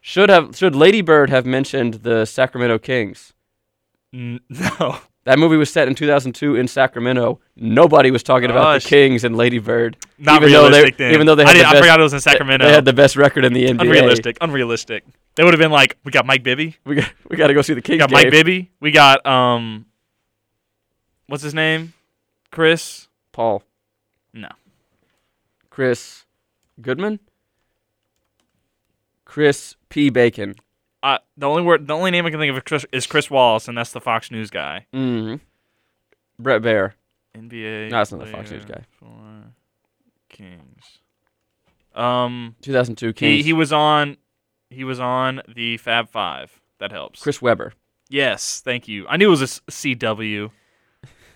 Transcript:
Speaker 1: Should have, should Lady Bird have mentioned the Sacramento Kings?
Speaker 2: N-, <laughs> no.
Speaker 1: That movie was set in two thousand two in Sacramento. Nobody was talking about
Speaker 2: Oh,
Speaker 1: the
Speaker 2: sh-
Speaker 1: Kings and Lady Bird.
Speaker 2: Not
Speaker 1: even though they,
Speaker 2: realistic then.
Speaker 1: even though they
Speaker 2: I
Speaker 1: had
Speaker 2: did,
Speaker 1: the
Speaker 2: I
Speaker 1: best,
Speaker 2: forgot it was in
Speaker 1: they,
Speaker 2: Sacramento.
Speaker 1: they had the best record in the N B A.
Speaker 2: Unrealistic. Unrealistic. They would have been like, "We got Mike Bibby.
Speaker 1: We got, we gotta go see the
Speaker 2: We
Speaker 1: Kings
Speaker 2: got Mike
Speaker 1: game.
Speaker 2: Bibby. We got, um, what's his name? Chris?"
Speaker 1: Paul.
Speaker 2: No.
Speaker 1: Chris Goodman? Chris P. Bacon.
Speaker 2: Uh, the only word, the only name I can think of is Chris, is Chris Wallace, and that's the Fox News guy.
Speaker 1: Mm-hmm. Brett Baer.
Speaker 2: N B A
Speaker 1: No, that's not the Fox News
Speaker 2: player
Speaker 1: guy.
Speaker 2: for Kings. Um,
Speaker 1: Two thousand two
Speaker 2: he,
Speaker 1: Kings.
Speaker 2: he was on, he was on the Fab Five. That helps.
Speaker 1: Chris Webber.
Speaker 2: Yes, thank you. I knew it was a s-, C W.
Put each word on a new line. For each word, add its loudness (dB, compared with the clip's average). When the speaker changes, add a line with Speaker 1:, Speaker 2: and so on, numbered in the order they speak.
Speaker 1:
Should 2
have, 4
should 0
Lady 4
Bird 4
have 0
mentioned -4
the -2
Sacramento -2
Kings? -8
Speaker 2:
N-, -12
<laughs> -20
no. -8
Speaker 1:
That 2
movie 2
was 0
set 0
in -4
two -6
thousand -2
two -4
in -2
Sacramento. -2
Nobody 4
was -2
talking 0
about 2
Speaker 2:
Oh, 4
Speaker 1:
the 0
Speaker 2:
sh- -12
Speaker 1:
Kings 4
and -4
Lady 0
Bird. -4
Speaker 2:
Not 4
Speaker 1:
even 6
though 8
they, 8
Speaker 2:
realistic 4
then. 0
Speaker 1:
even 2
though 6
they 6
Speaker 2:
I 6
Speaker 1:
had 8
Speaker 2:
did, 8
Speaker 1:
the 4
Speaker 2:
I 6
Speaker 1:
best, 8
Speaker 2:
forgot 6
it 6
was 2
in -6
Speaker 1:
they, -6
Speaker 2:
Sacramento. 2
Speaker 1:
they 8
had 6
the 4
best 4
record 2
in 2
the 0
N 0
B -2
A. 2
Speaker 2:
Unrealistic. 2
Unrealistic. -6
They 4
would 6
have 2
been 2
like, -2
"We -16
got 0
Mike -2
Bibby. -6
Speaker 1:
We -6
got, -4
we -10
gotta 2
go 2
see -2
the -8
Speaker 2:
We -12
Speaker 1:
Kings -4
Speaker 2:
got 0
Mike 4
Speaker 1:
game. 2
Speaker 2:
Bibby. 2
We -4
got, 6
um, -2
what's -12
his -10
name? -4
Chris?" -2
Speaker 1:
Paul. -4
Speaker 2:
No. -20
Speaker 1:
Chris -6
Goodman? -8
Chris -4
P. -2
Bacon. -2
Speaker 2:
Uh, -2
the -8
only -4
word, 0
the -8
only -4
name -4
I -6
can -10
think -4
of -8
is -12
Chris, -8
is -8
Chris -4
Wallace, 0
and -12
that's -10
the -16
Fox -6
News -12
guy. -12
Speaker 1:
Mm-hmm. -8
Brett -2
Baer. -2
Speaker 2:
N -20
B -18
A -14
Speaker 1:
No, -8
that's -4
not -18
the -20
Fox -18
News -20
Speaker 2:
player -20
Speaker 1:
guy. -20
Speaker 2:
for -20
Kings. -20
Um, -8
Speaker 1:
Two -14
thousand -4
two -10
Speaker 2:
he, -6
Speaker 1:
Kings. -2
Speaker 2:
he -4
was -2
on, -2
he -20
was -10
on -6
the -10
Fab -6
Five. -12
That -14
helps. -20
Speaker 1:
Chris -8
Webber. -4
Speaker 2:
Yes, -8
thank -10
you. -14
I -6
knew 2
it 4
was 2
a -4
s-, -14
C -10
W. -10